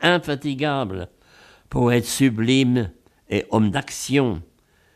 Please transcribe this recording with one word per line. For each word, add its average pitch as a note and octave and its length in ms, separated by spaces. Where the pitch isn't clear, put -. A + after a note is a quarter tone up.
infatigable, C#3 1080
poète B2 380
sublime B2 840
et G#2 220
homme G#2+ 200
d'action. B2+ 720